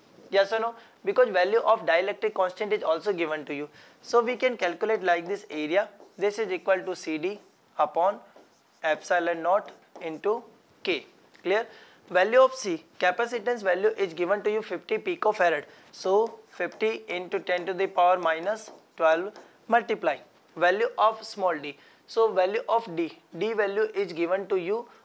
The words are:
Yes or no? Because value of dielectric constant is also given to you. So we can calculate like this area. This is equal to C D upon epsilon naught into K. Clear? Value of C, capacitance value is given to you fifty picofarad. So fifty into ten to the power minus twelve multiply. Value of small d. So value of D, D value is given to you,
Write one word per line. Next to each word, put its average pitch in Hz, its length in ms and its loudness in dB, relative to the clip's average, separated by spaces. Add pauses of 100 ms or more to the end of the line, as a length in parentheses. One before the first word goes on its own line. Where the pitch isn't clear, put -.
(300)
Yes 196 220 2
or 220 80 0
no? 226 140 -4 (300)
Because 220 260 4
value 190 300 2
of 208 260 2
dielectric 196 480 0
constant 190 400 -2
is 202 80 -4
also 165 300 0
given 156 340 -4
to 170 80 -8
you. 147 140 -8 (340)
So 233 200 2
we 240 140 -2
can 247 220 0
calculate 196 440 -2
like 175 240 2
this 196 240 -6
area. 151 380 -2 (300)
This 202 200 -2
is 214 140 -4
equal 185 320 0
to 180 120 -6
C 156 220 -6
D 196 220 -6 (380)
upon 170 400 0 (640)
epsilon 165 600 0
naught 190 300 0 (300)
into 190 400 -4 (400)
K. 156 240 -2 (360)
Clear? 214 240 0 (440)
Value 202 300 6
of 262 140 6
C, 175 300 -6 (140)
capacitance 226 640 0
value 190 340 2
is 196 160 -2
given 175 300 0
to 214 80 0
you 214 100 -2
fifty 208 380 -6
picofarad. 175 640 0 (260)
So 220 480 0 (120)
fifty 226 580 -4
into 180 320 -4
ten 175 240 -2
to 185 80 -4
the 185 140 0
power 185 320 4
minus 175 520 -2 (260)
twelve 170 360 2 (360)
multiply. 202 500 0 (360)
Value 185 340 2 (100)
of 214 260 2
small 180 340 -2
d. 143 200 -12 (280)
So 226 240 2
value 190 380 2
of 226 260 0
D, 160 240 -4 (200)
D 220 160 -2
value 208 400 0
is 190 180 -4
given 175 360 -2
to 196 80 0
you, 190 300 -4 (180)